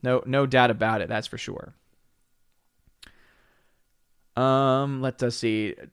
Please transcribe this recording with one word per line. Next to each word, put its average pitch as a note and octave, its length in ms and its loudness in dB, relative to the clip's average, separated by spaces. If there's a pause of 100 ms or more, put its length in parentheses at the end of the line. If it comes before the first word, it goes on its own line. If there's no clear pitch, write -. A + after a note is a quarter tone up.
No, B2+ 240 0
no C3+ 220 0
doubt B2 240 4
about A2 300 0
it. E2+ 80 -4
That's A2 180 -4
for - 100 -12
sure. - 380 -12 (2500)
Um, C3+ 680 2
let C3 180 -4
us A#2+ 160 -2
see. G#2+ 380 0 (180)